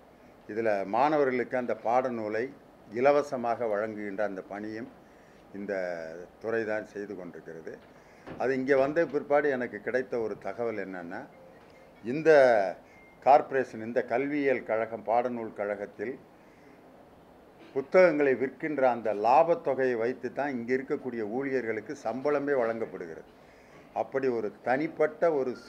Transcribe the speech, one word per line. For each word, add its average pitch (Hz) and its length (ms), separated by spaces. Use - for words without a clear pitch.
இதுல 107 380
மாணவர்களுக்கு 127 720
அந்த 120 160
பாடநூலை 117 800
இலவசமாக 120 760
வழங்குகின்ற 104 560
அந்த 98 180
பணியும் 107 480
இந்த 101 200
துறை 113 260
தான் 107 200
செய்து 101 300
கொண்டிருக்கிறது. 82 640
அது 131 180
இங்க 131 220
வந்த 151 280
பிற்பாடு 143 440
எனக்கு 120 300
கிடைத்த 123 400
ஒரு 104 180
தகவல் 107 400
என்னன்னா, 92 440
இந்த 147 260
கார்ப்பரேஷன், 131 580
இந்த 120 220
கல்வியியல் 135 600
கழகம், 110 420
பாடநூல் 120 480
கழகத்தில் 104 680
புத்தகங்களை 147 640
விற்கின்ற 135 460
அந்த 117 320
லாபத்தொகையை 131 840
வைத்து 123 380
தான் 139 180
இங்க 120 220
இருக்கக்கூடிய 131 480
ஊழியர்களுக்கு 113 840
சம்பளமே 139 540
வழங்கப்படுகிறது. 95 720
அப்படி 131 340
ஒரு 113 240
தனிப்பட்ட 156 720
ஒரு 127 240